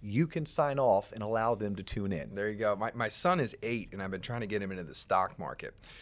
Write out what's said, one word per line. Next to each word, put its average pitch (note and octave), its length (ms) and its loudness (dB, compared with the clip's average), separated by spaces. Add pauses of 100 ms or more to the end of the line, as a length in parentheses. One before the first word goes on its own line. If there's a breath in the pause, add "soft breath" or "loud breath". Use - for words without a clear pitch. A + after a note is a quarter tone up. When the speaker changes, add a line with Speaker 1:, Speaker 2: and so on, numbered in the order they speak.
Speaker 1:
you A2 260 2
can D#3 180 -2
sign C#3+ 340 2
off G#2+ 340 6
and A2 100 -8
allow A2+ 320 2
them G#2 220 -2
to G2 60 -6
tune G2 300 -2
in. D#2+ 220 -4
Speaker 2:
There G2+ 160 0
you G#2 60 -4
go. G#2 200 2
My, A2 180 -2
my A#2 140 0
son F3+ 320 2
is A#2 220 -2
eight, A2+ 300 -4
and F#2+ 100 -6
I've F#2+ 80 -4
been F#2+ 100 -4
trying A#2+ 200 -6
to A2 60 -4
get G2+ 160 0
him F#2+ 80 -4
into F#2 140 -6
the C#2 100 -8
stock - 440 2
market. - 360 -8 (280 loud breath)